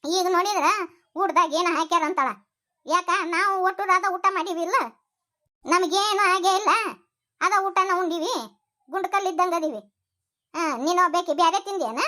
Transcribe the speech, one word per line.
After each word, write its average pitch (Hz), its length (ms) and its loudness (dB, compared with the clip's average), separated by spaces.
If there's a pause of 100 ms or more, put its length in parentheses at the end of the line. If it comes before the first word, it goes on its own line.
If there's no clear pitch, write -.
ಈಗ 359 200 0
ನೋಡಿದ್ರ 370 360 0 (500)
ಊಟದಾಗ 339 380 0
ಏನ 349 140 0 (100)
ಹಾಕ್ಯಾರ 320 260 0
ಅಂತಾಳ. 302 240 0 (580)
ಯಾಕ 349 240 0 (140)
ನಾವು 370 400 0
ಒಟ್ಟು 381 200 0
ಅದ 370 300 2
ಊಟ 370 160 -4
ಮಾಡೀವಿ 349 320 -4
ಇಲ್ಲ? - 140 -2 (880)
ನಮಗೇನು 381 720 2
ಆಗೇ 381 220 2
ಇಲ್ಲ, 392 120 0 (720)
ಅದ 381 220 2
ಊಟನ 381 360 0
ಉಂಡಿವಿ, 349 340 -2 (560)
ಗುಂಡ್ಕಲ್ 381 380 -2
ಇದ್ದಂಗ 359 260 0
ಅದೀವಿ. 311 280 -4 (720)
ಆ, 311 240 -2
ನೀನು 349 340 2
ಬೇಕಿ 349 220 -2
ಬ್ಯಾರೆ 339 260 4
ತಿಂದೇನ? 339 480 -6